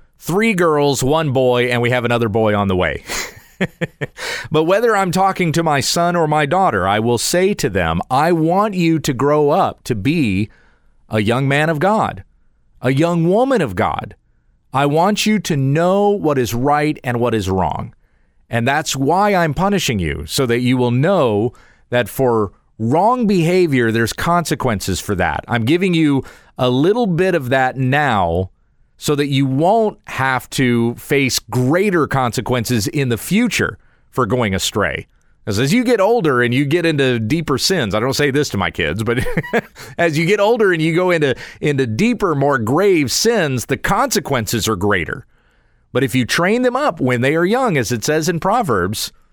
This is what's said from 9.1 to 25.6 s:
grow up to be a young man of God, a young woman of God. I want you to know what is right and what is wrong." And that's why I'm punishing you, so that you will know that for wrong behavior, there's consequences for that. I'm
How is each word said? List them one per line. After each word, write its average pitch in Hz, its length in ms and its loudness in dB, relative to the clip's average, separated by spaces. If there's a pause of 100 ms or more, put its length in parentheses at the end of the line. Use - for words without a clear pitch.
grow 147 360 2
up 151 360 0
to 123 100 -2
be 107 540 0 (580)
a 110 140 -2
young 120 260 0
man 147 220 2
of 151 100 0
God, 151 460 -2 (560)
a 127 100 0
young 170 380 2
woman 240 320 2
of 98 160 -4
God. 101 360 -2 (600)
I 139 140 2
want 175 380 2
you 214 140 2
to 170 160 -4
know 170 540 2
what 151 280 0
is 117 160 -2
right 147 480 0
and 120 200 -2
what 120 120 0
is 98 160 -2
wrong." 92 460 -2 (540)
And 117 180 0
that's 147 260 -2
why 175 400 2
I'm 165 200 0
punishing 170 460 -2
you, 78 260 -4
so 135 220 -2
that 117 120 2
you 123 160 2
will 123 160 0
know 127 640 2 (380)
that 120 180 0
for 113 420 0 (260)
wrong 196 480 2
behavior, 170 640 2
there's 113 220 0
consequences 131 880 -2
for 101 160 -4
that. 85 320 -2
I'm 117 160 -2